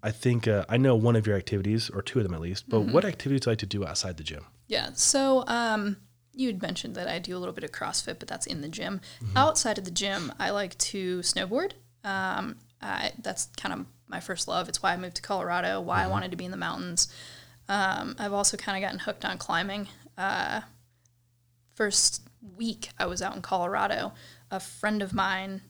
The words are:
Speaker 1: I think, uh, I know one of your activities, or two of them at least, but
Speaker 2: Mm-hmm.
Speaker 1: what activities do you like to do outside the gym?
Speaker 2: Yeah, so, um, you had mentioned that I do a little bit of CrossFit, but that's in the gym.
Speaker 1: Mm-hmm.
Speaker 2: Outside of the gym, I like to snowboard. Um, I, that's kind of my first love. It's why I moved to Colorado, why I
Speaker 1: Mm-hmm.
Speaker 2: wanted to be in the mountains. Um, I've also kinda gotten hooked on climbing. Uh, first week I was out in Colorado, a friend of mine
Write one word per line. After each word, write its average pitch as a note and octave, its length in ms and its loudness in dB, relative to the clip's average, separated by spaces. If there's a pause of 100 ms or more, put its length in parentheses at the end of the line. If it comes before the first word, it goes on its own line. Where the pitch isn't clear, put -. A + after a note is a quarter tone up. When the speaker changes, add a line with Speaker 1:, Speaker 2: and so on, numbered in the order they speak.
Speaker 1:
I G#2+ 100 0
think, A#2+ 360 2
uh, G#2 220 4
I A2+ 80 4
know C3 180 8
one A#2 220 6
of G#2+ 100 4
your G#2 80 4
activities, G#2 540 2
or G2 120 -4
two - 180 2
of A2+ 40 2
them F2+ 100 0
at D#2+ 60 -4
least, F2 300 -6
but A2+ 100 4
Speaker 2:
Mm-hmm. G#2 140 2
Speaker 1:
what E3+ 100 8
activities C#3 380 0
do - 80 2
you - 20 4
like A2 80 2
to - 60 -2
do G2+ 200 -2
outside F2+ 300 -4
the D#2 80 -10
gym? D2+ 220 -10 (220)
Speaker 2:
Yeah, - 260 -2
so, C4+ 540 4
um, G#3+ 500 2 (360)
you B3+ 140 0
had F#3+ 140 -2
mentioned F3+ 340 -4
that F3 140 -4
I E3+ 100 -2
do F3 160 -8
a F3+ 40 -4
little F3+ 140 -6
bit - 120 -8
of - 80 -10
CrossFit, - 460 -4
but - 100 -10
that's - 180 -6
in E3 140 -6
the D3 80 -8
gym. F#3 320 -6 (200)
Speaker 1:
Mm-hmm. G#2+ 160 0
Speaker 2:
Outside C4 400 4
of G3+ 60 -6
the F3+ 80 -8
gym, F3+ 480 -2
I F#3+ 120 0
like G3+ 260 -2
to F3+ 420 -2
snowboard. G#3 540 0 (320)
Um, F#3+ 500 -2 (260)
I, - 300 -2 (100)
that's - 260 -4 (100)
kind F#3+ 200 -4
of F#3 80 -6 (220)
my F3+ 140 -8
first - 260 -4
love. F3+ 220 -2
It's - 120 -4
why F#3+ 120 2
I F3+ 40 -2
moved F3+ 200 -8
to - 40 -8
Colorado, F3+ 600 0
why F3+ 160 0
I F#3+ 60 4
Speaker 1:
Mm-hmm. F#3+ 80 0
Speaker 2:
wanted F#3+ 200 -2
to F3+ 60 -6
be F3+ 80 -8
in F3+ 60 -8
the F#3+ 60 -8
mountains. F3 520 0 (580)
Um, G3 520 0
I've G#3 140 -2
also G3+ 220 0
kinda G3 240 -4
gotten F#3+ 200 -4
hooked - 260 -6
on F#3 120 -4
climbing. G3 520 -2 (280)
Uh, G3 440 -2 (1120)
first - 460 2 (360)
week A3+ 400 -4
I G3+ 80 2
was F3+ 160 -2
out F#3+ 140 -2
in G3 60 -8
Colorado, G3 720 0 (360)
a F#3+ 120 -4
friend G#3+ 400 -2
of F#3+ 120 -4
mine F#3+ 560 0